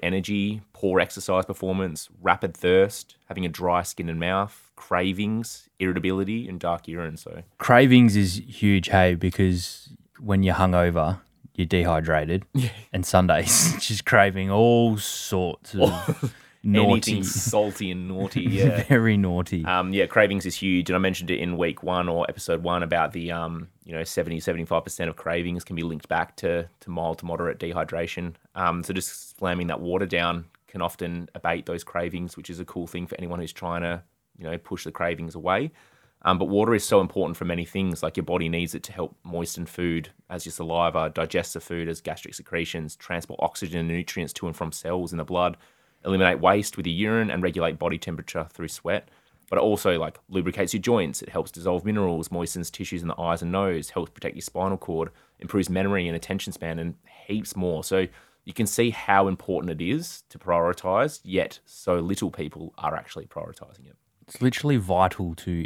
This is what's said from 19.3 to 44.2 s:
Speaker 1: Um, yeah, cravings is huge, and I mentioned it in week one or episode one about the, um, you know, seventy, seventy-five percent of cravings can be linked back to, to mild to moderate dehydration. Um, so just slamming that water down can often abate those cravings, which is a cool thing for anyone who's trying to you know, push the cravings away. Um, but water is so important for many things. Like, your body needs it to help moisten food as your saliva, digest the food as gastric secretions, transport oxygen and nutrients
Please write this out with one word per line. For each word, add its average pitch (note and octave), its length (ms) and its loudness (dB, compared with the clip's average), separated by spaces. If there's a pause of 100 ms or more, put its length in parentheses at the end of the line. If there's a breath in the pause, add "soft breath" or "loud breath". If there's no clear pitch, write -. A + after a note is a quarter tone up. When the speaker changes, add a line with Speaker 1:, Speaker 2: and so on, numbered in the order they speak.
Speaker 1:
Um, F2+ 300 0
yeah, F#2+ 120 4
cravings G2 400 4
is F2+ 100 -4
huge, F2+ 340 0
and F2+ 60 2
I F#2+ 40 2
mentioned F#2 320 -2
it E2 80 0
in F2 160 -4
week E2+ 260 -2
one F2+ 280 -2
or E2+ 180 0
episode - 340 -4
one F2 220 -2
about E2 300 0
the, E2+ 180 -6
um, E2 380 -8 (160)
you E2 80 -14
know, D#2+ 100 -6
seventy, E2 380 -4
seventy-five E2+ 420 -2
percent E2+ 260 -6
of D#2+ 60 -8
cravings F2 480 -4
can F2+ 140 -12
be E2 60 -4
linked D#2+ 260 -8
back E2 280 -2
to, E2+ 300 -2 (140)
to - 80 -16
mild E2 300 -4
to F2+ 60 -12
moderate E2+ 340 -4
dehydration. E2+ 760 -6 (200)
Um, F2 300 0
so - 80 -6
just - 460 -8
slamming F2+ 300 -2
that D#2+ 120 -4
water F2+ 260 -2
down E2+ 400 0 (220)
can F#2 140 -12
often F2 540 -6
abate E2+ 320 -2
those E2+ 180 -6
cravings, F2 500 -6
which - 140 -14
is E2+ 100 -10
a F2 60 -10
cool F2 200 -8
thing F2 220 -10
for - 100 -12
anyone F2 220 -8
who's E2 140 -10
trying E2+ 300 -6
to F2 200 -4 (340)
you F2 80 -16
know, E2 120 -6
push - 260 -10
the D#2+ 80 -10
cravings E2 440 -4
away. F#2+ 360 -2 (520 soft breath)
Um, F#2 160 4
but F#2 60 0
water G#2 280 4
is G2+ 100 2
so G#2 160 4
important F2 380 0
for F2+ 80 -6
many E2+ 180 -4
things. F#2 380 -4
Like, - 160 -4
your E2+ 80 -2
body E2+ 240 -2
needs E2+ 240 -2
it - 100 -10
to - 80 -16
help F2 320 -8
moisten E2+ 420 -8
food E2 440 -4 (200)
as F2 160 -10
your E2 60 -12
saliva, E2 640 0
digest E2 400 -2
the E2 80 -10
food E2+ 260 -8
as E2 140 -8
gastric - 320 -12
secretions, E2 600 -8
transport - 460 -10
oxygen E2+ 400 -4
and E2 60 -2
nutrients E2+ 460 -6